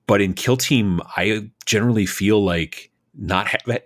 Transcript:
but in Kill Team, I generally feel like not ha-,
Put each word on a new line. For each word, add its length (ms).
but 160
in 120
Kill 220
Team, 440
I 340
generally 400
feel 380
like 460
not 340
ha-, 380